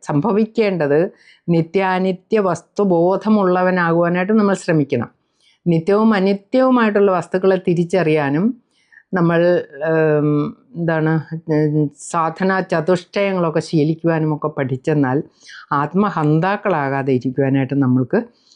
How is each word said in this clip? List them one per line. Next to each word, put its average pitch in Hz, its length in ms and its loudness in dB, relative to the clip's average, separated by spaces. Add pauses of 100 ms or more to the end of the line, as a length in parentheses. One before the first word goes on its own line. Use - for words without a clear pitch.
സംഭവിക്കേണ്ടത് 190 1080 0 (380)
നിത്യാനിത്യ 185 920 0
വസ്തുബോധമുള്ളവനാകുവാനായിട്ട് 180 1900 0
നമ്മൾ 202 200 2
ശ്രമിക്കണം. 147 560 -2 (580)
നിത്യവും 196 460 2
അനിത്യവുമായിട്ടുള്ള 208 960 2
വസ്തുക്കളെ 185 560 0
തിരിച്ചറിയാനും 165 920 0 (520)
നമ്മൾ, 170 500 2 (220)
ഏം, 151 680 0 (200)
എന്താണ്, 160 480 -2 (300)
ഉം, 151 360 0 (200)
സാധനാ 175 500 -2
ചതുഷ്ടയങ്ങളൊക്കെ 180 1000 -2
ശീലിക്കുവാനുമൊക്കെ 156 880 -2
പഠിച്ചെന്നാൽ 139 760 -2 (480)
ആത്മഹന്താക്കളാകാതെ 156 1400 0
ഇരിക്കുവാനായിട്ട് 135 680 0
നമ്മൾക്ക് 127 420 0 (320)